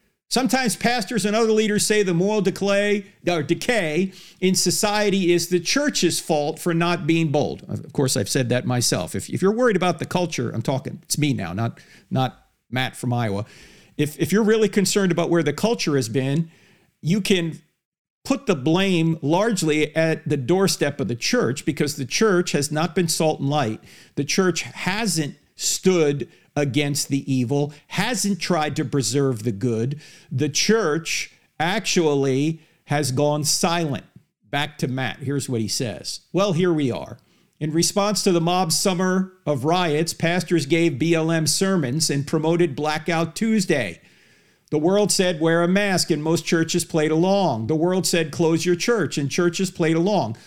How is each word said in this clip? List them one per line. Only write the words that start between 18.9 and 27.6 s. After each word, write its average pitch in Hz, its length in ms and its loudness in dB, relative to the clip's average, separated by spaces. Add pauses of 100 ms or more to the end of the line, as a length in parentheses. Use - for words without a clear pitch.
largely 156 760 0
at 160 320 0
the 151 100 0
doorstep 156 640 0
of 101 80 -2
the - 60 -2
church 151 500 -2
because 151 320 -2
the 139 80 -6
church 180 480 2
has 147 180 -2
not 151 240 -2
been 175 140 2
salt 156 320 0
and 139 80 -2
light. 131 320 -2 (340)
The 143 80 -4
church 180 380 0
hasn't 180 760 -4 (200)
stood 156 760 0 (260)
against 143 520 0
the 139 240 -4
evil, 143 420 0 (140)